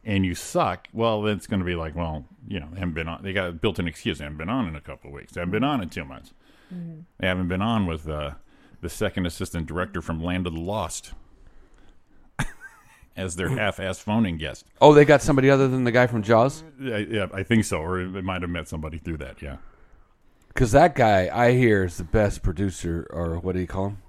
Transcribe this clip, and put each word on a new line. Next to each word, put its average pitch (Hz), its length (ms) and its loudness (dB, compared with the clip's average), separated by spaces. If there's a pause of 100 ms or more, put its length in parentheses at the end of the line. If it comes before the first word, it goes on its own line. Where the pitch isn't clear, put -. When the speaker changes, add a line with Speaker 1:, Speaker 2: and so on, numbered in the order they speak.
Speaker 1:
and 98 220 2
you 87 100 0
suck, 120 560 -4
well, 110 300 0
then 104 160 0
it's - 100 -12
gonna 98 160 -2
be 87 120 -2
like, 80 200 -6
well, 80 300 -6 (200)
you 98 140 -6
know, 73 140 -12
they 95 60 -12
haven't 87 160 -4
been 80 120 -4
on. 82 160 -10
They 98 80 -6
got 92 160 -2
a 87 60 -6
built-in 87 340 -2
excuse. 80 300 -6
They 73 80 -12
haven't 73 140 -12
been 80 100 -8
on 120 180 -2
in 80 80 -8
a 73 60 -12
couple 71 280 -16
of 71 40 -16
weeks. - 200 -18
They 90 60 -10
haven't 87 120 -4
been 107 120 0
on 139 180 -2
in 85 60 -8
two 82 160 -10
months. 65 300 -18 (400)
Speaker 2:
Mm-hmm. 165 260 -12 (200)
Speaker 1:
They - 80 -2
haven't 92 200 0
been 92 140 -2
on 110 240 0
with, 78 240 -6
uh, 76 220 -6 (500)
the 85 80 -8
second 95 360 -4
assistant 85 420 -6
director 90 340 -6
from 80 200 -6
Land 87 260 -4
of 85 60 -6
the 80 80 -6
Lost 92 520 -6 (1300)
<laughs> - 60 0 (720)
as 92 180 -6
their 90 140 -2
half-ass 95 500 -2
phoning 104 380 0
guest. 73 280 -10 (160)
Speaker 3:
Oh, 147 120 12
they 147 120 10
got 143 160 6
somebody 135 280 4
other 135 180 6
than 127 160 0
the 120 80 2
guy 123 160 6
from 113 160 -2
Jaws? 117 400 4 (180)
Speaker 1:
I, 123 160 -4 (120)
yeah, 101 240 -2
I 95 100 -4
think 110 220 2
so. 87 140 -2
Or 90 200 -4
it 92 240 -6
might 92 180 -4
have 87 100 -6
met 82 160 -6
somebody 78 300 -8
through 80 200 -8
that, 69 240 -12
yeah. 67 160 -12 (1000)
Speaker 3:
'Cause 123 160 4
that 156 240 8
guy, 101 360 4
I 120 200 4
hear, 117 340 4
is 85 120 -6
the 85 60 -6
best 101 380 0
producer, 87 680 -4
or 85 280 -4
what 90 140 -4
do 92 80 -2
you 90 60 -4
call 95 220 -4
him? 101 80 -10 (120)